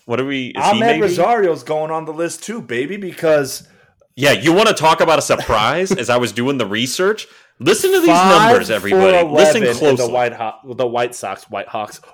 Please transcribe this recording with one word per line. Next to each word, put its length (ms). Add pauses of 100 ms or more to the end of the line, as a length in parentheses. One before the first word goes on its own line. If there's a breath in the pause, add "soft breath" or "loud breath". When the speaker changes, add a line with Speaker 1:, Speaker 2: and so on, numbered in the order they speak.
Speaker 1:
What 140
are 60
we, 220
is 80
he 60 (100)
Speaker 2:
Ahmed 100
Speaker 1:
maybe? 220
Speaker 2:
Rosario's 600
going 280
on 120
the 80
list 320
too, 180
baby, 360
because 680 (520 soft breath)
Speaker 1:
Yeah, 160
you 180
wanna 220
talk 260
about 200
a 40
surprise? 680
Speaker 2:
<laughs> 60
Speaker 1:
As 120
I 80
was 160
doing 240
the 100
research, 600 (320 soft breath)
listen 340
to 80
these 80
Speaker 2:
five 420
Speaker 1:
numbers, 180
everybody. 500
Speaker 2:
for 120
Speaker 1:
Listen 320
Speaker 2:
eleven 60
in 80
Speaker 1:
closely. 300
Speaker 2:
the 40
White 220
Ho-, 400
the 120
White 300
Sox, 340
White 200
Hawks, 320 (120 soft breath)